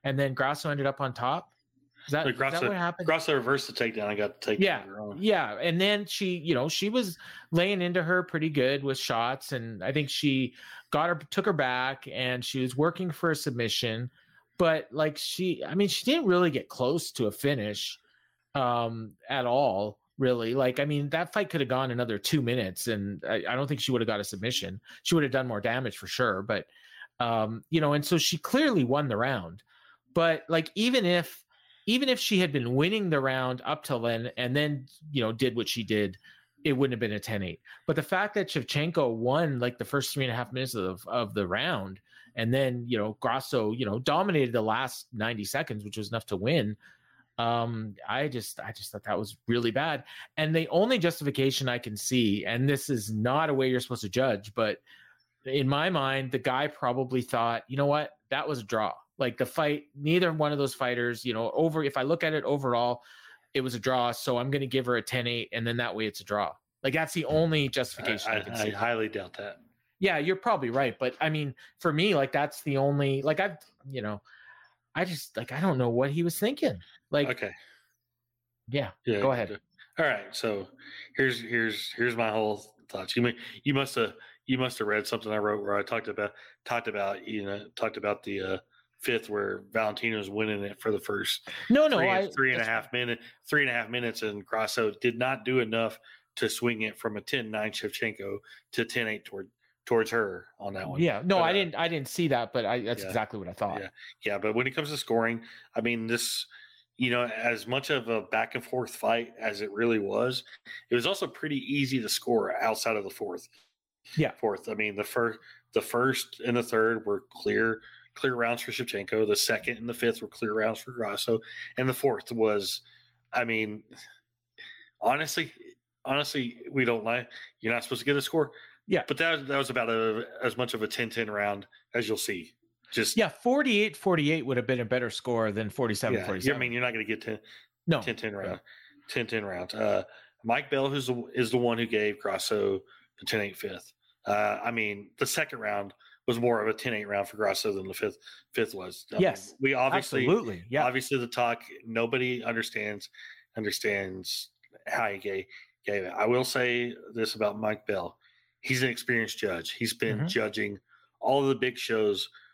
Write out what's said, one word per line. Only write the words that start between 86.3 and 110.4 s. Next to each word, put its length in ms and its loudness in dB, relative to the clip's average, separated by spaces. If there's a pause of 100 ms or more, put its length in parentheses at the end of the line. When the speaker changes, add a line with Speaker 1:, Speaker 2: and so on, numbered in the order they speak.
Speaker 2:
talked 220 -2
about, 380 -4
you 200 -4
know, 160 -6 (120)
talked 220 -4
about 260 -2
the, 200 -6
uh, 160 -2 (420)
fifth 300 -2
where 320 -2 (100)
Valentino's 580 -2
winning 320 -2
it 180 -8
for 100 0
the 80 2
first 500 -4 (220)
Speaker 1:
No, 160 8
no, 120 4
Speaker 2:
three, 120 4
Speaker 1:
I, 180 2
Speaker 2:
three 240 2
and 40 2
a 80 0
Speaker 1:
that's 40 -2
Speaker 2:
half 240 -2
minute, 280 0 (280)
three 140 4
and 80 2
a 20 0
half 160 -2
minutes, 340 -2
and 220 -4
Grasso 460 0 (100)
did 180 2
not 260 0
do 160 2
enough 380 0 (380)
to 120 2
swing 340 0
it 160 -6
from 180 -4
a 40 -8
ten 300 -6
nine 220 -2
Shevchenko 640 -6 (340)
to 120 0
ten 220 -2
eight 180 -6
toward, 240 -12 (360)
towards 260 2
her 360 -2 (120)
on 160 -10
that 140 -6
one. 120 -2
Speaker 1:
Yeah, 240 2
no, 120 4
Speaker 2:
But, 80 4
Speaker 1:
I 60 4
Speaker 2:
uh, 20 2
Speaker 1:
didn't, 240 0
I 120 0
didn't 200 -4
see 200 0
that, 240 2
but 120 2
I, 160 2
that's 220 -2
Speaker 2:
Yeah. 60 -8
Speaker 1:
exactly 300 -2
what 100 -8
I 40 -10
thought. 280 -2
Speaker 2:
Yeah, 80 -10 (360)
yeah. 140 0
But 160 0
when 120 2
it 80 -4
comes 160 -2
to 60 -4
scoring, 460 0 (320)
I 80 -2
mean, 240 0
this, 400 -2 (500)
you 140 2
know, 140 4
as 420 -2
much 240 -2
of 180 0
a 140 2
back 320 0
and 100 -4
forth 320 -4
fight 420 0
as 220 -4
it 120 -4
really 260 4
was, 440 0 (480)